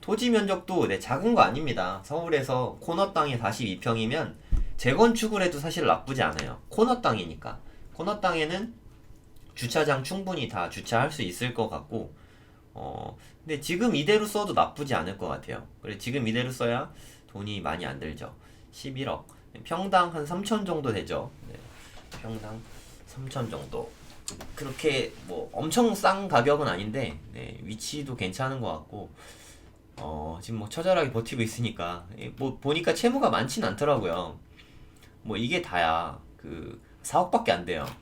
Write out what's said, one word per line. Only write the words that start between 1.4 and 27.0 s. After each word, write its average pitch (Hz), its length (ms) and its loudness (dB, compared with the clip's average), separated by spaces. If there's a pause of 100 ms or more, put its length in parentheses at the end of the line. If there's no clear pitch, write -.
아닙니다. 98 640 2
서울에서 139 720 0
코너 185 340 0
땅이 147 240 2
사십이 104 420 -2
평이면 113 580 0 (400)
재건축을 220 640 6
해도 175 180 2
사실 156 280 0
나쁘지 104 340 4
않아요. 76 480 -2
코너 240 320 4
땅이니까. 90 580 -2 (340)
코너 185 280 -4
땅에는 180 520 0 (840)
주차장 135 480 2
충분히 185 440 -4
다 90 220 -2
주차할 120 420 2
수 131 120 -4
있을 120 320 -4
것 113 140 0
같고, - 440 -8 (600)
어, - 420 -10 (260)
근데 156 160 -4
지금 196 360 2
이대로 208 320 4
써도 208 260 -2
나쁘지 147 400 0
않을 90 240 -2
것 90 100 -6
같아요. 65 380 -8 (160)
그래, 101 160 -10
지금 123 300 -4
이대로 123 240 0
써야 123 420 -2 (340)
돈이 101 340 -8
많이 80 240 -4
안 67 140 -6
들죠. - 360 -10 (360)
십일억. 131 560 -6 (360)
평당 180 500 2
한 156 120 -4
삼천 196 400 -2
정도 151 280 0
되죠. 82 380 -4 (180)
네, - 60 -14 (680)
평당 110 400 -8 (460)
삼천 131 420 -6
정도. - 420 -8 (640)
그렇게 135 580 0 (140)
뭐 87 260 -6
엄청 196 420 4
싼 196 320 2
가격은 147 400 6
아닌데, 101 500 -2 (160)